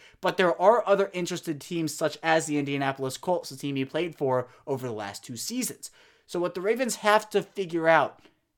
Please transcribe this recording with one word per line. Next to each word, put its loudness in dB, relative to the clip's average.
But 0
there 4
are 6
other 2
interested -6
teams, -4
such -4
as 2
the -2
Indianapolis -2
Colts, -2
the -14
team -6
he 0
played -4
for 0
over -4
the -6
last -10
two -12
seasons. -8
So -6
what -2
the -6
Ravens -2
have 2
to 2
figure -4
out, 4